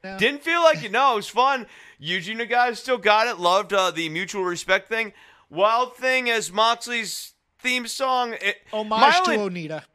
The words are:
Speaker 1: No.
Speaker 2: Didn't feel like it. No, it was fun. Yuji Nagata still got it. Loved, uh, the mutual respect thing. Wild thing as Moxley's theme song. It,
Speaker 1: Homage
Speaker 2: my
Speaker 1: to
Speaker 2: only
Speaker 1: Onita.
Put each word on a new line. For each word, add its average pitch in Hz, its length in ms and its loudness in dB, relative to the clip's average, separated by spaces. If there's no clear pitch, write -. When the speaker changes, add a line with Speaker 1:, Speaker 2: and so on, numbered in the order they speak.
Speaker 1:
No. 190 160 -12
Speaker 2:
Didn't 285 240 -2
feel 339 180 0
like 247 220 4
it. 202 80 -8
No, 254 220 2
it - 20 -2
was 208 120 -6
fun. 254 380 0
Yuji 180 400 -6
Nagata 240 380 0
still 254 220 -2
got 208 260 4
it. 214 140 -6
Loved, 180 340 2
uh, 190 160 2
the 160 200 -4
mutual 185 340 -6
respect 180 440 -2
thing. 220 240 -4
Wild 226 480 2
thing 254 320 0
as 214 220 -2
Moxley's 226 840 -2
theme 247 300 -4
song. 247 520 -2
It, 202 180 -4
Speaker 1:
Homage 214 300 0
Speaker 2:
my 320 240 6
Speaker 1:
to 214 160 0
Speaker 2:
only 175 260 -6
Speaker 1:
Onita. 151 160 -10